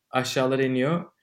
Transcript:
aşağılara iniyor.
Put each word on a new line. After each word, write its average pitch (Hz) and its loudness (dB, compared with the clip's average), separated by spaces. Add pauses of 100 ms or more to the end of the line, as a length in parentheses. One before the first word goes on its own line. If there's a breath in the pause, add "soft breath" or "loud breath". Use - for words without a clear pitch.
(100)
aşağılara 131 0
iniyor. 135 0 (180 soft breath)